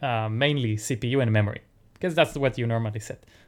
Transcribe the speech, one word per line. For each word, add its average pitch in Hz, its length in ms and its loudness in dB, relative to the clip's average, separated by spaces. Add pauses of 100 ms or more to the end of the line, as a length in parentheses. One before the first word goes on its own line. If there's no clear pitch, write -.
uh, 113 260 -2
mainly 123 480 0
C 120 180 -4
P 113 140 -4
U 135 120 2
and 113 100 2
memory, 104 300 2 (400)
'cause 180 140 -2
that's 156 200 4
what 139 220 0
you 123 100 -2
normally 113 320 -2
set. - 240 -14 (240)